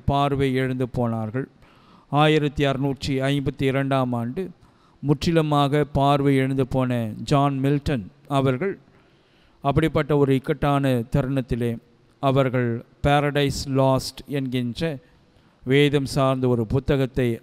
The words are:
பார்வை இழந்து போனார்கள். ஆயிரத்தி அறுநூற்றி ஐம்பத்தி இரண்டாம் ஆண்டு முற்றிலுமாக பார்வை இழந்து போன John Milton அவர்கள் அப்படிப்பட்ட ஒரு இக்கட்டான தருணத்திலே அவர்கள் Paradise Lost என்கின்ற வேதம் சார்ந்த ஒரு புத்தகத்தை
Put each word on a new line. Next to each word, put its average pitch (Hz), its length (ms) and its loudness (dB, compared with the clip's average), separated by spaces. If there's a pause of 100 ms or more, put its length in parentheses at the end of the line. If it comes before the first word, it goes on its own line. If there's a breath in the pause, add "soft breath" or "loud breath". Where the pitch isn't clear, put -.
பார்வை 139 480 2
இழந்து 127 360 -2
போனார்கள். 113 580 -4 (640 soft breath)
ஆயிரத்தி 147 560 2
அறுநூற்றி 135 420 -2
ஐம்பத்தி 135 500 -2
இரண்டாம் 135 560 0
ஆண்டு 127 360 -6 (500 soft breath)
முற்றிலுமாக 147 840 2
பார்வை 139 520 2
இழந்து 131 320 0
போன 123 420 -2 (140)
John 139 400 0
Milton 139 400 -2 (240)
அவர்கள் 139 500 -2 (840 soft breath)
அப்படிப்பட்ட 147 560 0
ஒரு 139 180 4
இக்கட்டான 139 760 0
தருணத்திலே 127 680 -2 (420)
அவர்கள் 127 680 0 (180)
Paradise 143 640 0
Lost 135 600 0
என்கின்ற 131 720 -4 (640 soft breath)
வேதம் 139 420 4
சார்ந்த 131 420 0
ஒரு 120 180 2
புத்தகத்தை 127 760 0